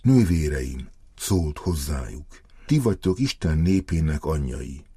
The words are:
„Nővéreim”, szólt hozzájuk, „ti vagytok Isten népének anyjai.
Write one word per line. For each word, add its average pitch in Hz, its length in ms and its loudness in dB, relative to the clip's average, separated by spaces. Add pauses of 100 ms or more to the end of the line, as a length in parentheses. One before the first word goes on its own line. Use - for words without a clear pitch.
„Nővéreim”, 76 840 2 (300)
szólt 82 400 -2
hozzájuk, 71 680 -4 (400)
„ti 147 140 2
vagytok 98 400 0
Isten 87 380 0
népének 82 680 0
anyjai. 67 560 -6 (160)